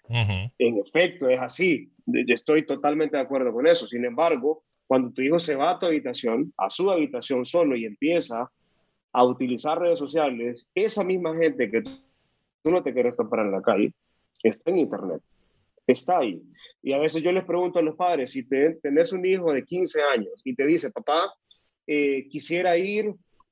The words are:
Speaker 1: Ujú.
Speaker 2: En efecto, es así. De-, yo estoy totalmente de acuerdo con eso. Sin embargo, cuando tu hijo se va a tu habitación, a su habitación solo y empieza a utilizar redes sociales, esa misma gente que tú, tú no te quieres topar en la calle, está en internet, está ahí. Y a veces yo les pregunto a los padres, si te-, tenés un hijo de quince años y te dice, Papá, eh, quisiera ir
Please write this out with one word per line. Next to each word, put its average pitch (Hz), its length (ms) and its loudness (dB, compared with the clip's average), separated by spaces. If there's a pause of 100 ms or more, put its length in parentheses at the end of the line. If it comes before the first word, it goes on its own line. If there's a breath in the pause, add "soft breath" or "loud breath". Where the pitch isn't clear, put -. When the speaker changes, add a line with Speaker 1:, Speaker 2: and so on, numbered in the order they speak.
Speaker 1:
Ujú. 107 500 -2
Speaker 2:
En 120 200 2
efecto, 156 500 0
es 127 120 4
así. 127 500 -2 (140)
De-, 123 220 0
yo 120 80 4
estoy 151 320 0
totalmente 147 500 -2
de 139 60 0
acuerdo 127 300 -2
con 123 140 0
eso. 165 200 4
Sin 120 180 -6
embargo, 147 600 -2 (220)
cuando 131 260 2
tu 131 100 -6
hijo 151 160 2
se 156 180 -2
va 147 160 0
a 180 60 -4
tu 190 80 -2
habitación, 127 720 -2
a 95 120 -2
su 190 200 -2
habitación 131 560 -2
solo 156 300 2
y 113 100 -4
empieza 123 640 -2 (640)
a 127 100 8
utilizar 127 540 0
redes 170 200 2
sociales, 139 760 -4
esa 202 300 0
misma 180 320 -2
gente 135 340 2
que 110 120 0
tú, - 80 -12 (720)
tú 156 80 0
no 175 120 2
te 131 120 -4
quieres 123 200 2
topar 113 260 -2
en 104 120 0
la 95 80 -2
calle, 104 320 2 (500)
está 113 280 0
en 190 80 2
internet, 98 420 -2 (680)
está 170 320 2
ahí. 104 240 -4 (400 loud breath)
Y 135 120 -2
a 139 40 0
veces 156 240 0
yo 175 80 2
les 180 140 0
pregunto 175 340 -2
a 165 40 2
los 156 120 0
padres, 165 380 -2
si 131 160 -8
te-, 147 340 2
tenés 156 300 2
un 185 140 -4
hijo 185 260 2
de 131 120 0
quince 170 360 -2 (140)
años 98 300 -4
y 131 100 -6
te 139 120 -2
dice, 147 240 2
Papá, 156 400 -2 (560 soft breath)
eh, 143 440 0
quisiera 170 480 0
ir 208 340 -2 (400)